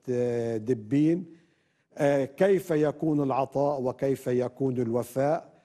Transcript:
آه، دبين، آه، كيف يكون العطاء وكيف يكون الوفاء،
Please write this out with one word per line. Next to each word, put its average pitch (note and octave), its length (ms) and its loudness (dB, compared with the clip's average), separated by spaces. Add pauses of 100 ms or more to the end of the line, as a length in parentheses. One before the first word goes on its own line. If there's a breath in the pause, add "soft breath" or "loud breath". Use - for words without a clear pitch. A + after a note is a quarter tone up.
آه، A#2+ 480 -2
دبين، C3+ 680 0 (720 soft breath)
آه، C#3+ 280 2
كيف F#3 460 2
يكون D3+ 520 0
العطاء C3+ 580 0
وكيف C3 460 -2
يكون B2 500 -2
الوفاء، B2+ 760 -2 (120)